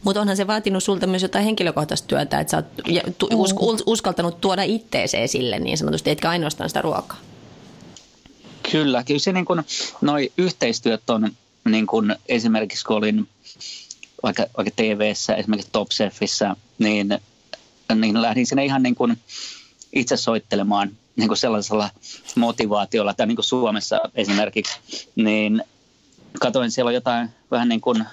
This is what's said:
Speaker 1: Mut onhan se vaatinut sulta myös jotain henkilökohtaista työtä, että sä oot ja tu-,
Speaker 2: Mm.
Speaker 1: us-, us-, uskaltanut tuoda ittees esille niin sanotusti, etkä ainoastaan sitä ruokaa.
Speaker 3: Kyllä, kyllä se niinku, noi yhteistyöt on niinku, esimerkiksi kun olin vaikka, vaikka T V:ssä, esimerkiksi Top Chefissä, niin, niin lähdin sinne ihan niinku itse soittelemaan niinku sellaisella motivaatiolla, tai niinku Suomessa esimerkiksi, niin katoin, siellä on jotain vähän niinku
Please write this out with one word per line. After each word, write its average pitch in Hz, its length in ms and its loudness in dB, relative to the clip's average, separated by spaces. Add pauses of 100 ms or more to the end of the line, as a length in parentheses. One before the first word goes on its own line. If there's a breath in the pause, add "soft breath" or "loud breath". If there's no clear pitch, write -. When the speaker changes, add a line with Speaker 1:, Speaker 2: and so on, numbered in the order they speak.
Speaker 1:
Mut 202 140 2
onhan 202 200 2
se 196 100 0
vaatinut 208 360 0
sulta 190 240 0
myös 185 140 0
jotain 196 240 0
henkilökohtaista 170 640 0
työtä, 143 320 0
että 151 120 -2
sä 160 60 2
oot 156 80 -2 (220)
ja 170 140 2 (160)
tu-, - 120 -2
Speaker 2:
Mm. 226 100 4
Speaker 1:
us-, 190 200 2
us-, 226 260 2
uskaltanut 175 560 0
tuoda 190 220 2
ittees 190 500 -2
esille 123 460 0
niin 123 180 -2
sanotusti, 151 320 -2
etkä 151 200 0
ainoastaan 160 400 -2
sitä - 120 -2
ruokaa. - 360 -4 (1500)
Speaker 3:
Kyllä, 139 320 2
kyllä 147 160 0
se 190 140 0
niinku, 180 220 0 (460 loud breath)
noi 147 360 0
yhteistyöt 120 720 0
on 107 220 2 (340)
niinku, 110 380 2 (240)
esimerkiksi 110 580 0
kun 110 120 0
olin 107 300 0 (960 loud breath)
vaikka, 101 220 0 (120)
vaikka 104 180 -2
T - 40 -6 (180)
V:ssä, 104 380 0
esimerkiksi 104 360 -2
Top 104 180 0
Chefissä, 104 680 -2 (240)
niin, 104 400 2 (760)
niin 110 260 2
lähdin 117 240 2
sinne 139 200 2
ihan 135 180 2
niinku 123 240 2 (840 loud breath)
itse 123 240 0
soittelemaan 101 720 0 (240)
niinku 107 200 2
sellaisella 107 540 0 (460 loud breath)
motivaatiolla, 104 800 0
tai 113 140 0
niinku 113 140 0
Suomessa 113 580 0 (160)
esimerkiksi, 104 640 -2 (360 loud breath)
niin 107 480 2 (760)
katoin, 120 320 0
siellä 120 180 2
on 120 40 0
jotain 120 360 0 (220)
vähän 120 180 2
niinku 117 260 0 (180)